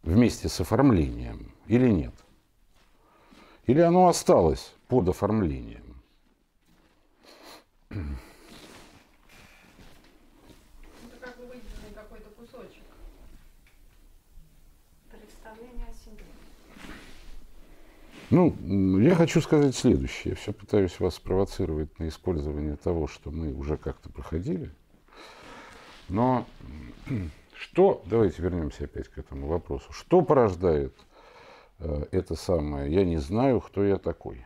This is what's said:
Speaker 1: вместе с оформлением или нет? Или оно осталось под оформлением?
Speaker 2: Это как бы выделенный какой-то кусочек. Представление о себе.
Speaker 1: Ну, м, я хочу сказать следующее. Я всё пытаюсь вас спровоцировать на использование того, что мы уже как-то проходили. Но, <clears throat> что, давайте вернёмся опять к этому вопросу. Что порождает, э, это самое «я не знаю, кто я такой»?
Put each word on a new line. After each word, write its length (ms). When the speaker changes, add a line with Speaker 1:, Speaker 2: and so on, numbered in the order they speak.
Speaker 1:
вместе 440
с 120
оформлением 880
или 240
нет? 240
Или 140
оно 280
осталось 640
под 220
оформлением? 760
Speaker 2:
Это 140
как 180
бы 80
выделенный 480
какой-то 360
кусочек. 540
Представление 800
о 40
себе. 300
Speaker 1:
Ну, 180
м, 420
я 120
хочу 260
сказать 340
следующее. 580
Я 40
всё 160
пытаюсь 480
вас 140
спровоцировать 840
на 100
использование 680
того, 320
что 220
мы 240
уже 220
как-то 340
проходили. 600
Но, 380
<clears throat> 480
что, 520
давайте 360
вернёмся 420
опять 240
к 100
этому 280
вопросу. 460
Что 300
порождает, 720
э, 320
это 220
самое 580
«я 120
не 140
знаю, 420
кто 240
я 140
такой»? 480